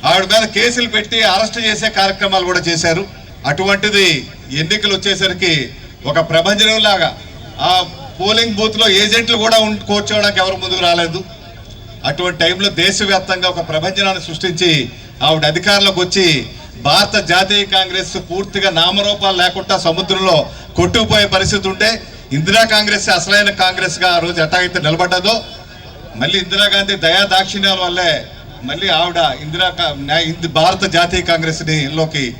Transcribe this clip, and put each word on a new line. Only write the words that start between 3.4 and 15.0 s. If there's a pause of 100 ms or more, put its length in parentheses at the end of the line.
అటువంటిది (260)
ఎన్నికలు
వచ్చేసరికి (380)
ఒక
ప్రభంజనం
లాగా (420)
ఆ (340)
పోలింగ్
బూత్లో
ఏజెంట్లు
కూడా
ఉండి
కూర్చోవడానికి
ఎవరు
ముందుకు
రాలేదు. (800)
అటువంటి
టైంలో
దేశవ్యాప్తంగా
ఒక
ప్రభంజనాన్ని
సృష్టించి (340)